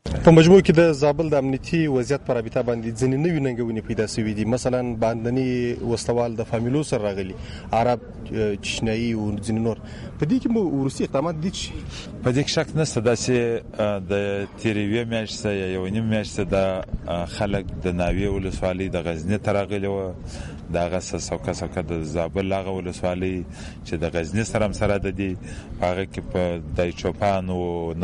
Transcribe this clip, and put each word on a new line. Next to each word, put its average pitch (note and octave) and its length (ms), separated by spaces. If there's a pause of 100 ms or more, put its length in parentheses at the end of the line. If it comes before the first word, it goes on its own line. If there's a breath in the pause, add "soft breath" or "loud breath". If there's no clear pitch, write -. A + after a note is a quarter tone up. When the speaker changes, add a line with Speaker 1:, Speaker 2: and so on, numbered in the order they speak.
(240)
Speaker 1:
په E3+ 120
مجموع E3+ 240
کې F3+ 160
د E3 220
زابل D3 320
د D3 100
امنیتي C3+ 380 (160)
وضعیت B2+ 340
په C3 80
رابطه A2+ 320
باندې A#2 200 (120)
ځینې C3 240
نوې E3 220
ننګونې A#2 420
پیدا G#2+ 240
شوې A2 260
دي. G#2+ 60
مثلاً B2 360 (220)
باندني A#2 460 (420)
وسلوال A#2 480
د A2 120
فامیلو B2 400
سره A#2+ 180
راغلي، F#2+ 280 (440 loud breath)
عرب، A#2+ 260 (560)
چشنایي A2+ 500
او G#2+ 140 (100)
ځینې A2 300
نور. A2 100 (420 loud breath)
په D#3 80
دې A3 160
کې C4 120
مو A3 80
وروستي C#3 420
اقدامات D#3 380
دي F#3+ 80
چې - 180 (560 loud breath)
Speaker 2:
په B2+ 80
دې C3+ 120
کې - 120
شک D#3 200
نشته. C3+ 240 (100)
داسې، B2 260 (720)
د - 20 (480)
تیرې G#2 280
یوې A#2 240
میاشتې A2 380 (100)
یا F#2 160
یوه F#2 220
نیم A2+ 160
میاشتې G#2+ 280 (140)
دا، F#2+ 100 (680)
خلک G2+ 280 (200)
د - 20 (140)
ناوې F2 320
ولسوالۍ F#2+ 640
د E2 140
غزني E2+ 280
ته G2+ 220
راغلي G2 340
وو. F#2+ 140 (640 loud breath)
د F2 40
هغه F2 240
څه - 160 (120)
سوکه F#2 320
سوکه E2 220 (100)
د E2 100 (140)
زابل F2 360
هغه F#2+ 280
ولسوالۍ F2+ 560 (500 loud breath)
چې - 160
د - 20 (140)
غزني F2 260
سره G#2+ 220
هم F#2+ 60 (100)
سرحد G2+ 240 (140)
دي، G2 100 (480 loud breath)
په F2+ 80
هغه F#2 260
کې F#2 80 (120)
په F2+ 100 (340)
دای F2 160
چوپان F#2 560
و، F2 560